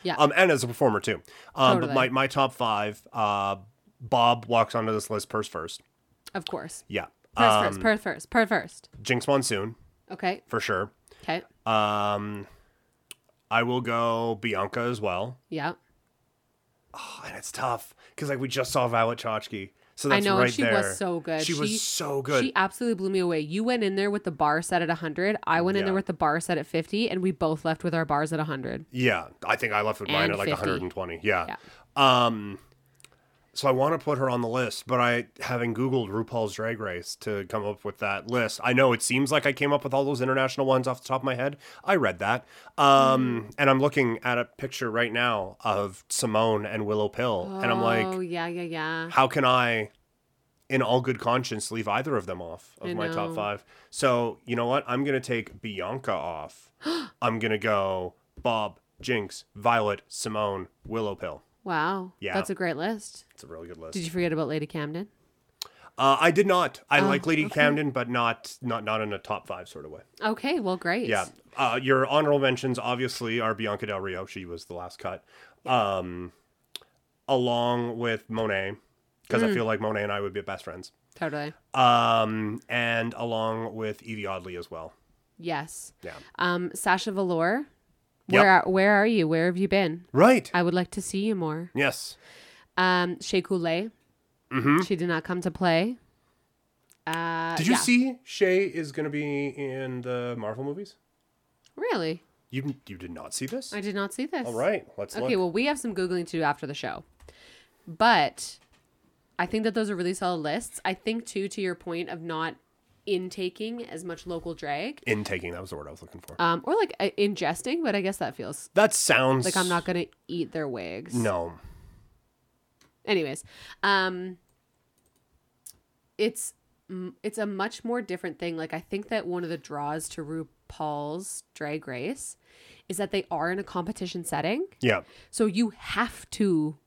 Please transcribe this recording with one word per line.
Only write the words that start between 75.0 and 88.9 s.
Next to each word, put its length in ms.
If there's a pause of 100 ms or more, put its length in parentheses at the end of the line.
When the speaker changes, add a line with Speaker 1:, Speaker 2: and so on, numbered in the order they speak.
Speaker 2:
Um, 680 (960)
along 720
with 280
Monet, 500 (520)
'cause 140
I 60
Speaker 1:
Mm. 40
Speaker 2:
feel 120
like 140
Monet 220
and 100
I 80
would 140
be 80
best 220
friends. 280 (220)
Speaker 1:
Totally. 400 (220)
Speaker 2:
Um, 840 (100)
and 480
along 580
with 260
Evie 240
Oddly 300
as 160
well. 220 (440)
Speaker 1:
Yes. 640
Speaker 2:
Yeah. 120 (260)
Speaker 1:
Um, 340
Sasha 380
Velour, 560 (600)
Speaker 2:
Yep. 140
Speaker 1:
where 100
are, 180
where 240